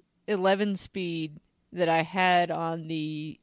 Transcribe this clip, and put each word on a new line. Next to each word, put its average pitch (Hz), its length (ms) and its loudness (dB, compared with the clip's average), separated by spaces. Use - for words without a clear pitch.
eleven 196 480 2
speed 165 640 -6
that 175 160 2
I 165 140 4
had 175 480 4
on 165 360 -4
the 156 560 -6